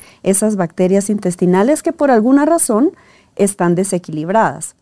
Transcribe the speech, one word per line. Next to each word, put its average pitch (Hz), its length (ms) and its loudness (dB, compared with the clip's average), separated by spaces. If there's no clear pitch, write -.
esas 214 340 0
bacterias 190 540 0
intestinales 196 720 0
que 330 100 -2
por 294 200 0
alguna 254 320 2
razón 311 480 0
están 185 400 0
desequilibradas 170 1080 -4